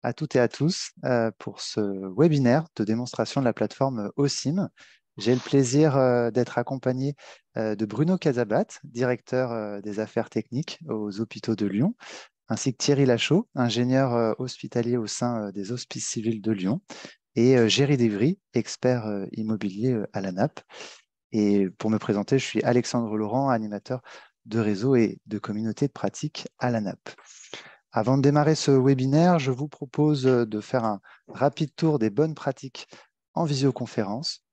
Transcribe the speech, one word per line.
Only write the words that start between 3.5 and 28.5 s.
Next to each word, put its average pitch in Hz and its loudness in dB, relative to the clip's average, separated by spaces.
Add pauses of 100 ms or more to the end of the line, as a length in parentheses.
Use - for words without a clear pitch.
plateforme 110 -2
osim. 143 -2 (480)
J'ai 120 2
le 123 0
plaisir, 139 2
euh, 123 4
d'être 120 0
accompagné, 131 -4 (420)
euh, 110 -2
de 110 -2
Bruno 147 0
Casabat, 123 0 (180)
directeur, 123 -2
euh, 104 -6
des 104 -6
affaires 107 -4
techniques - -6
aux 107 -6
hôpitaux 113 -4
de 104 -2
Lyon, 117 0 (540)
ainsi 117 -2
que - -10
Thierry 139 2
Lachaud, 135 2
ingénieur, 123 2
euh, 113 2
hospitalier 123 -4
au 110 -4
sein, 117 -4
euh, 98 -8
des 98 -8
Hospices - -8
civils 110 -4
de 110 -2
Lyon, 101 -2 (520)
et, 123 6
euh, 113 6
Géry 135 4
Divry, 120 2 (140)
expert, 120 0
euh, 101 -4
immobilier, 110 -2
euh, 110 -2
à 104 -4
l'anap. 95 -2 (720)
Et 101 4
pour 110 -2
me 107 2
présenter, 104 0
je 127 0
suis - -2
Alexandre 120 0
Laurent, 113 -2
animateur 110 -4 (420)
de 110 -4
réseau 107 0
et 113 2
de 107 -6
communauté 110 -4
de 139 -4
pratique - -8 (100)
à 123 0
l'anap. 107 -4 (920)
Avant 117 2
de 139 2
démarrer 147 6